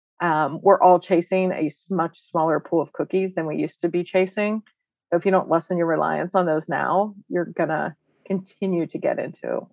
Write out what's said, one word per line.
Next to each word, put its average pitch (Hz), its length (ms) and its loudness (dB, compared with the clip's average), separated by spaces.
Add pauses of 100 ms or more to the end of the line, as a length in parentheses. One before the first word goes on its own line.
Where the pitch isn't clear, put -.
(220)
Um, 156 400 0
we're 196 200 6
all 180 180 8
chasing 185 520 0
a - 140 -4
s-, - 240 -8
much 170 320 -4
smaller 160 380 0
pool 165 220 -2
of 143 120 -6
cookies 185 400 -2
than 160 140 -4
we 151 100 -6
used 151 240 -6
to 170 80 -2
be 175 140 -2
chasing. 208 580 -2 (500)
So 170 60 0
if 175 80 -2
you 196 60 2
don't 185 180 2
lessen 165 280 0
your 170 100 0
reliance 156 460 -2
on 185 120 2
those 156 240 -2
now, 175 460 -2 (140)
you're 175 160 -2
gonna 160 500 -4 (300)
continue 190 640 -4
to 160 100 -10
get - 220 -2
into - 540 -8